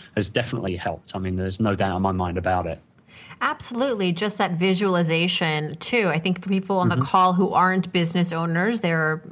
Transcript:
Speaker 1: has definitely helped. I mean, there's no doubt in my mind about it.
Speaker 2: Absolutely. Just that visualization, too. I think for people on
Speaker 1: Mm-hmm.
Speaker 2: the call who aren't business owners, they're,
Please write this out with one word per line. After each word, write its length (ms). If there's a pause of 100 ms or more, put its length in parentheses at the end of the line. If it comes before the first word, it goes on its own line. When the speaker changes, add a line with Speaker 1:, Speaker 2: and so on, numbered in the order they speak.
(180)
Speaker 1:
has 100
definitely 480
helped. 400
I 40
mean, 160
there's 240
no 160
doubt 200
in 60
my 100
mind 280
about 260
it. 140 (600)
Speaker 2:
Absolutely. 720
Just 280
that 140
visualization, 1200
too. 320
I 100
think 240
for 80
people 300
on 100
Speaker 1:
Mm-hmm. 100
Speaker 2:
the 60
call 280
who 180
aren't 400
business 400
owners, 500
they're, 400 (100)